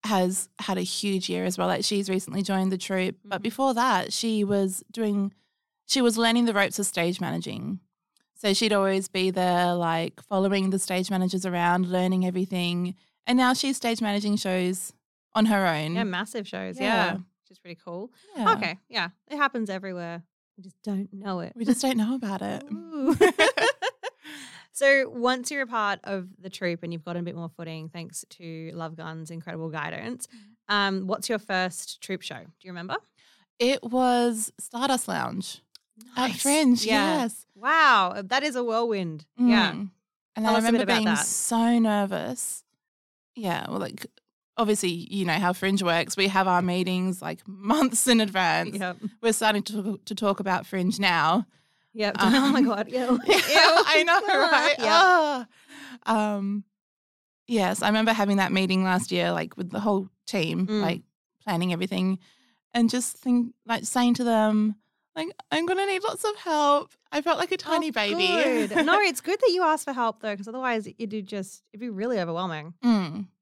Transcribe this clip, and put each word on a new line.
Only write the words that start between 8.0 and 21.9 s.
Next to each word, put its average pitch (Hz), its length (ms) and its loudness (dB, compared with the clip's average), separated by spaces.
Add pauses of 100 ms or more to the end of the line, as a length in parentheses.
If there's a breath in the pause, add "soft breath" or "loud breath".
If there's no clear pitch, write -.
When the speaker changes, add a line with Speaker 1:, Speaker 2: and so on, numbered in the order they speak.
Speaker 1:
So 202 180 0
she'd 214 200 2
always 196 340 2
be 190 220 0
there, 180 460 2
like, 165 480 -2
following 190 480 0
the 190 80 0
stage 185 320 -2
managers 185 340 0
around, 175 440 2
learning 185 360 2
everything. 180 720 -2 (320 soft breath)
And 247 100 2
now 254 160 4
she's 269 240 -2
stage 226 240 -2
managing 208 360 0
shows 185 540 -2 (420)
on 214 120 4
her 202 220 4
own. 156 280 0
Speaker 2:
Yeah, 233 80 0
massive 202 440 -6
shows. 185 320 -10
Speaker 1:
Yeah. - 40 -2 (220)
Speaker 2:
Yeah. 170 80 -2
Which - 380 -14
is 185 80 -20
pretty 175 260 -18
cool. 185 260 -12 (240 soft breath)
Speaker 1:
Yeah. 311 180 2
Speaker 2:
Okay. 190 260 -4 (100)
Yeah. 180 200 -4 (200)
It 294 80 -10
happens 262 320 0
everywhere. 180 540 -8 (340)
We 190 60 -20
just - 200 -20
don't 202 300 -6
know 196 260 -6
it. - 160 -10
Speaker 1:
We 233 100 -6
just 233 160 2
don't 262 160 0